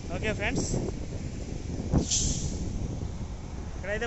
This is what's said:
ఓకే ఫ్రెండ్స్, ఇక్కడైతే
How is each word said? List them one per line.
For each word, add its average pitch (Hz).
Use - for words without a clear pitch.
ఓకే 214
ఫ్రెండ్స్, 233
ఇక్కడైతే 214